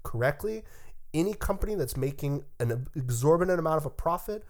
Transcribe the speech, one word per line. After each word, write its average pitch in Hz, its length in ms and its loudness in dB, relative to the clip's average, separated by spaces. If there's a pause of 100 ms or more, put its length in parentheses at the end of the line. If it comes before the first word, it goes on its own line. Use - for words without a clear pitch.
correctly. 147 600 0 (500)
Any 180 200 2
company 202 420 0
that's 143 220 0
making 143 460 0 (160)
an 120 360 0
exorbitant 156 600 4
amount 160 200 2
of 151 80 0
a - 40 -4
profit, 180 600 -2